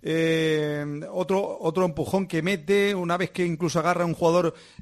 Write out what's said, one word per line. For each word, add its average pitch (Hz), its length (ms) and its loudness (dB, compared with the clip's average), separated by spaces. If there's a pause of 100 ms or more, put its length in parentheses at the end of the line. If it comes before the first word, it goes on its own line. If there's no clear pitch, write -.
eh, 160 840 0 (280)
otro, 190 500 -2
otro 170 240 0
empujón 180 400 0
que 160 160 -2
mete, 196 540 2
una 175 200 -2
vez 175 140 -2
que 180 160 -2
incluso 170 320 0
agarra 170 240 2
a 175 60 0
un 160 80 -2
jugador, 170 400 2 (260)